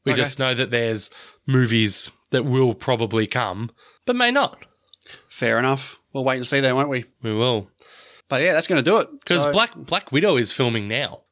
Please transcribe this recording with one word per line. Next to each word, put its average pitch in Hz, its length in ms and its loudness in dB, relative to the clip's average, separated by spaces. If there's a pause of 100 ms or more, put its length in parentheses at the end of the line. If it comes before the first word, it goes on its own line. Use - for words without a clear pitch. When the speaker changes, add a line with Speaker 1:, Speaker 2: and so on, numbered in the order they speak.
Speaker 1:
We 139 100 0
Speaker 2:
Okay. 131 80 2
Speaker 1:
just 139 180 -2
know 131 160 0
that 117 160 -4
there's 113 380 -2 (360)
movies 117 640 2 (220)
that 131 120 0
will 131 300 2
probably 110 540 0
come, 110 440 -4 (360)
but 247 80 0
may 247 160 2
not. 277 260 -2 (720)
Speaker 2:
Fair 113 300 0
enough. 135 400 -2 (120)
We'll 135 120 -6
wait 131 140 0
and 123 100 -6
see 139 120 0
then, 131 160 2
won't 139 140 0
we? 127 160 -4 (160)
Speaker 1:
We 110 140 -4
will. 113 340 0 (600)
Speaker 2:
But 135 120 0
yeah, 175 120 2
that's 156 140 0
gonna 170 140 2
do 180 160 4
it. - 120 0 (160)
Speaker 1:
'Cause 175 180 2
Speaker 2:
So 147 80 2
Speaker 1:
Black, 226 240 0
Black 165 360 -6
Widow 156 260 2
is 117 140 0
filming 113 360 -2
now, 123 340 -6 (100)